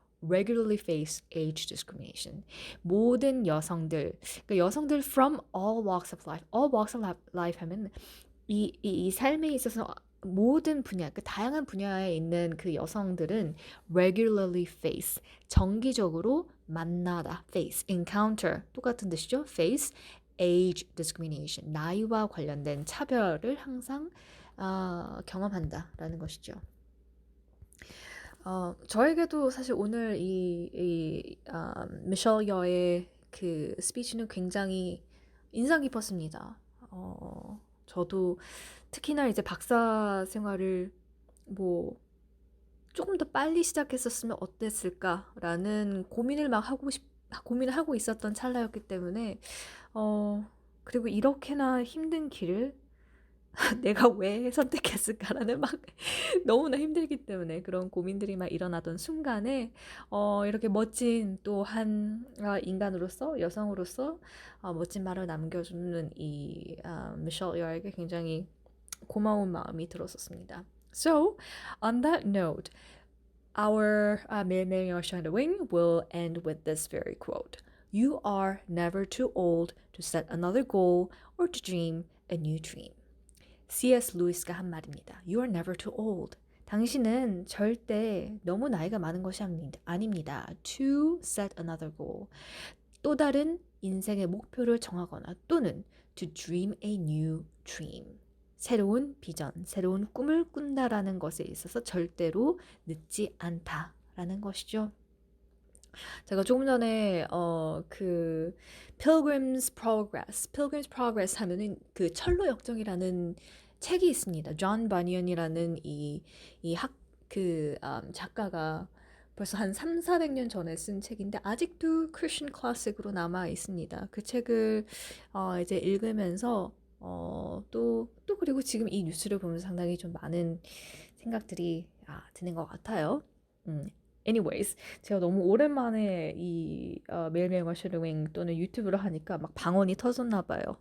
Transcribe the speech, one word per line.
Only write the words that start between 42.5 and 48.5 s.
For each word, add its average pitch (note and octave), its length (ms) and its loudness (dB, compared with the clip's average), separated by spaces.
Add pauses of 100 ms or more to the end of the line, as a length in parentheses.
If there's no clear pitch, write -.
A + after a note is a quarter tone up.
조금 F#4+ 260 -2
더 D#4 60 2
빨리 D#4+ 400 4
시작했었으면 B3+ 760 -2
어땠을까라는 F#3+ 1600 -2
고민을 C#4+ 440 0
막 A3+ 120 4
하고 C4+ 280 -4
싶-, - 140 -6 (400)
고민을 B3+ 340 0
하고 D#4 200 2
있었던 G#3+ 360 -2
찰나였기 A#3 540 -2